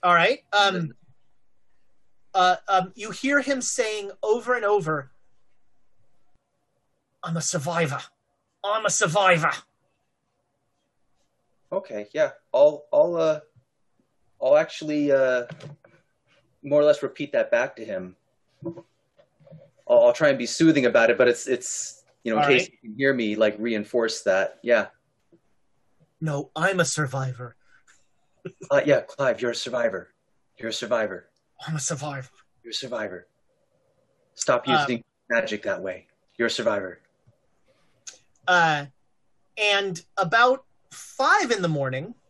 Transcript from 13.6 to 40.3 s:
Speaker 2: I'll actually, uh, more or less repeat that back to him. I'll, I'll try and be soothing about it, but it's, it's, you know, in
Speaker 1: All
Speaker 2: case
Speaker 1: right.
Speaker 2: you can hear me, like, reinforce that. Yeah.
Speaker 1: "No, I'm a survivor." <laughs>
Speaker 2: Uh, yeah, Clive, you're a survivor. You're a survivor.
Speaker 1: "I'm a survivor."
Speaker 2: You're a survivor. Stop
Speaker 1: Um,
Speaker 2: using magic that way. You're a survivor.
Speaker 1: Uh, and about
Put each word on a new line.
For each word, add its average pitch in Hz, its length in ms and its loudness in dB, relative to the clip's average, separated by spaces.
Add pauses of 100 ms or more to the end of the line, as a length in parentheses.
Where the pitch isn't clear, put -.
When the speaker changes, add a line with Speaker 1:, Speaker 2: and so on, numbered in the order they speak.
Speaker 2:
I'll 139 160 4
actually, 151 560 0
uh, 127 340 2 (1160)
more 143 180 2
or 147 40 4
less 147 180 4
repeat 139 300 -8
that 117 180 0
back 120 260 0
to 117 80 -14
him. 92 320 -10 (500)
I'll, - 1400 -2
I'll 120 60 8
try 151 160 2
and 135 100 4
be 120 80 -4
soothing 151 400 4
about 113 240 4
it, - 60 4
but 123 120 6
it's, - 180 0
it's, - 580 -6 (200)
you 113 80 -4
know, 110 60 0
in 147 60 2
Speaker 1:
All 143 60 2
Speaker 2:
case 127 120 4
Speaker 1:
right. - 100 -10 (100)
Speaker 2:
you 113 80 -16
can 107 80 -14
hear 139 160 2
me, 107 220 -2
like, 107 220 2
reinforce 110 640 -2
that. 95 400 0
Yeah. 113 260 2 (1300)
Speaker 1:
"No, 147 360 -6
I'm 185 240 0
a 160 40 4
survivor." 131 760 -6
<laughs> - 60 -20 (1080)
Speaker 2:
Uh, 143 120 4
yeah, 139 180 2
Clive, - 380 -4
you're 120 120 -2
a - 20 -6
survivor. 113 580 -4 (460)
You're 113 120 -10
a - 20 -8
survivor. 104 560 -6 (360)
Speaker 1:
"I'm 156 120 -8
a 147 40 -6
survivor." 139 480 -8 (360)
Speaker 2:
You're 117 80 -14
a - 20 -12
survivor. 107 540 -10 (1080)
Stop - 340 -2
Speaker 1:
Um, 139 120 2
Speaker 2:
using 127 240 -4 (260)
magic 113 320 -2
that 95 180 -6
way. 92 280 -10 (280)
You're 117 120 -2
a - 20 -2
survivor. 101 480 -4 (1500)
Speaker 1:
Uh, 160 380 2 (680)
and 196 460 -2 (140)
about 226 480 2 (260)